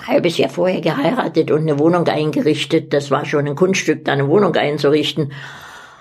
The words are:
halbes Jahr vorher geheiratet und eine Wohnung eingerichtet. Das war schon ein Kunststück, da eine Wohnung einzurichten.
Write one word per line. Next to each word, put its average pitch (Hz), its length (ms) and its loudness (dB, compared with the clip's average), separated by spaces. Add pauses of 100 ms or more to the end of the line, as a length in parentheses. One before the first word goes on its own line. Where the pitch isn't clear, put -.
halbes - 320 0
Jahr - 120 2
vorher 180 320 -2
geheiratet 160 680 0
und 156 100 2
eine 151 180 0
Wohnung 165 280 4
eingerichtet. 156 840 0
Das 139 200 0
war 143 120 0
schon 147 240 -2
ein 143 80 -4
Kunststück, 180 480 0
da - 80 -2
eine 139 160 0
Wohnung 180 280 4
einzurichten. 147 760 0 (680)